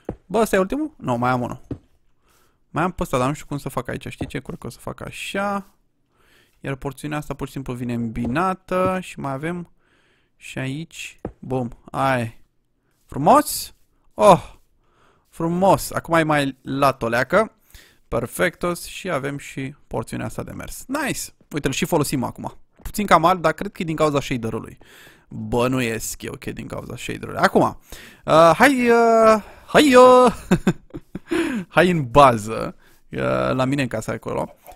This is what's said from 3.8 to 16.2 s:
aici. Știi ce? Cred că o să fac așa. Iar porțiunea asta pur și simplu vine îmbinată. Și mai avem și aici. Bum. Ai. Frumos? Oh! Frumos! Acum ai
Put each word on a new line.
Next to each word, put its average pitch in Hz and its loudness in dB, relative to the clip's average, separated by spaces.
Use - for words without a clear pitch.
aici. 131 -8
Știi 127 -10
ce? 143 -10
Cred - -14
că - -16
o - -10
să - -18
fac - -14
așa. 202 -8
Iar 139 -8
porțiunea 147 -8
asta 147 -8
pur 139 -8
și - -20
simplu 131 -10
vine 120 -6
îmbinată. 156 -4
Și - -16
mai 139 -8
avem 170 -8
și - -16
aici. 135 -10
Bum. 127 -6
Ai. 131 -2
Frumos? - 2
Oh! 202 6
Frumos! 170 2
Acum - -2
ai 165 4